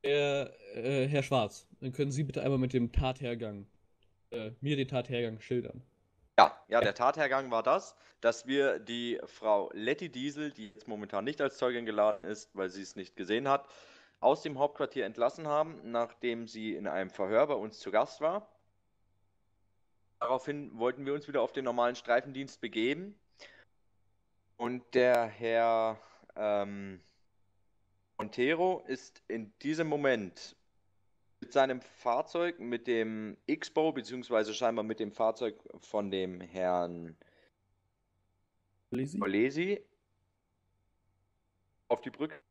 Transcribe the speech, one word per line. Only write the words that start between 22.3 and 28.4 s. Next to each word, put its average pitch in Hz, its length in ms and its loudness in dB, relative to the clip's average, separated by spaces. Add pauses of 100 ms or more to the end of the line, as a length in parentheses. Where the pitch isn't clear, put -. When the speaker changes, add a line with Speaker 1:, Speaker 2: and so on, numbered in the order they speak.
Speaker 2:
begeben. 135 540 -2 (1400)
Und 123 260 -4 (120)
der 123 320 6
Herr, 113 720 2 (380)
ähm, 101 640 -2 (1160)
Montero 160 680 0